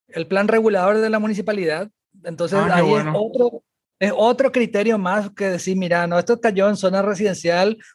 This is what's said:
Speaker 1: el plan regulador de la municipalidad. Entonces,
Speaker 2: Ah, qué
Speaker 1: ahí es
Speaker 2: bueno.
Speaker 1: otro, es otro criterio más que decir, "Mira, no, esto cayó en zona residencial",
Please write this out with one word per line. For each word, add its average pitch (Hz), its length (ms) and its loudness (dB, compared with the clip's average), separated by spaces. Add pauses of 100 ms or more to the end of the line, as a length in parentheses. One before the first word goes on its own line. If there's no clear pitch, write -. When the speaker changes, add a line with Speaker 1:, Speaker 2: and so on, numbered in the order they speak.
Speaker 1:
el 165 200 -8
plan 196 180 0
regulador 214 520 2
de 220 120 0
la 214 80 0
municipalidad. 202 720 -4 (320)
Entonces, 170 360 -4
Speaker 2:
Ah, 165 140 2
qué - 0 -
Speaker 1:
ahí 170 180 4
es - 0 -
Speaker 2:
bueno. 151 220 0
Speaker 1:
otro, 233 500 -2 (380)
es 202 160 0
otro 247 340 2
criterio 220 480 0
más 196 320 -2
que 196 200 -4
decir, 185 260 -4
"Mira, 175 300 0
no, 175 120 0
esto 233 220 0
cayó 202 300 2
en 202 60 0
zona 190 260 0
residencial", 190 720 0 (180)